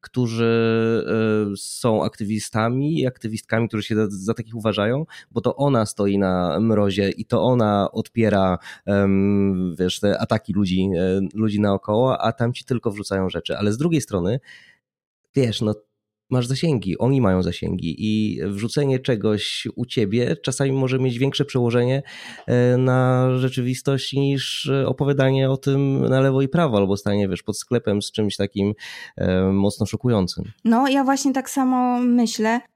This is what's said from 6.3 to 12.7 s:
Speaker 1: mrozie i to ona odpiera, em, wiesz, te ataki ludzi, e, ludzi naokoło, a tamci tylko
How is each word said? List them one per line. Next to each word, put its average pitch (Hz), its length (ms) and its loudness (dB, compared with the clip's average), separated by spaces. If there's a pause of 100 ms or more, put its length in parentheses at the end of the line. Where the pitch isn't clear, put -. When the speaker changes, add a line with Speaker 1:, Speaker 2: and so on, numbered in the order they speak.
Speaker 1:
mrozie 104 480 2
i - 160 -6
to 98 180 0
ona 107 480 2
odpiera, 98 680 0 (280)
em, 98 920 2
wiesz, 92 200 0
te 101 200 0
ataki 110 340 -2
ludzi, 92 440 2
e, 92 240 2 (120)
ludzi 104 260 0
naokoło, 104 600 0
a 113 100 0
tamci 117 340 -4
tylko 117 260 -4